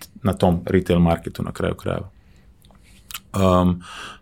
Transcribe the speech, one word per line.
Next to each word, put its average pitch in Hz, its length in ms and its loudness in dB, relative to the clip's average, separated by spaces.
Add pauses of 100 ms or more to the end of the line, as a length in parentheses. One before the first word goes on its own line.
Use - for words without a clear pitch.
(240)
na 95 100 2
tom 87 320 2
retail 87 340 2
marketu 85 440 0
na 85 80 -8
kraju 87 240 -4
krajeva. - 460 -8 (1120)
Um, 90 480 4 (400)